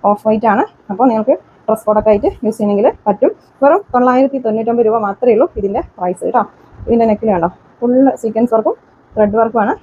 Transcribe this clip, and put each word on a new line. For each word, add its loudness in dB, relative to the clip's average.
ഓഫ് -2
വൈറ്റ് 0
ആണ്, 0
അപ്പോൾ 2
നിങ്ങൾക്ക് 0
ഡ്രസ് -2
കോഡൊക്കെ 2
ആയിട്ട് 0
യൂസ് -4
ചെയ്യണമെങ്കിൽ 2
പറ്റും. 0
വെറും 4
തൊള്ളായിരത്തി 2
തൊണ്ണൂറ്റൊമ്പത് 0
രൂപ 0
മാത്രമേ 0
ഉള്ളൂ 2
ഇതിൻ്റെ -4
പ്രൈസ് -4
കേട്ടോ. 0
ഇതിൻ്റെ 2
നെക്കിൽ -2
കണ്ടോ, -2
ഫുൾ 0
സീക്വൻസ് -2
വർക്കും -2
ത്രെഡ് 0
വർക്കും 0
ആണ്. -2